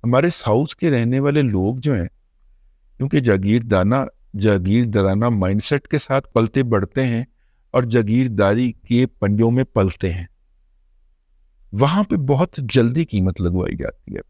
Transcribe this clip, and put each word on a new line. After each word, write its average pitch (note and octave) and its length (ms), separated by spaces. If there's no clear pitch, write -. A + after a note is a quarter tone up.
हमारे B2+ 260
साउथ C3 380
के E3+ 100
रहने B2 300
वाले C#3+ 220
लोग G#2+ 380
जो C#3+ 140
हैं, F2+ 160
क्योंकि C#3+ 240
जागीरदाना-, G#2+ 880
जागीरदाराना G2+ 920
माइंडसेट G#2 580
के D3+ 100
साथ C3+ 240
पलते A#2 280
बढ़ते A2 380
हैं A#2 260
और B2 120
जागीरदारी A2+ 840
के B2 340
पंजों G#2+ 460
में B2+ 140
पलते F#2+ 420
हैं, F2 220
वहां D3 300
पे G3 140
बहुत C#3+ 420
जल्दी B2+ 460
कीमत F#2+ 360
लगवाई F2+ 340
जाती - 380
है। - 160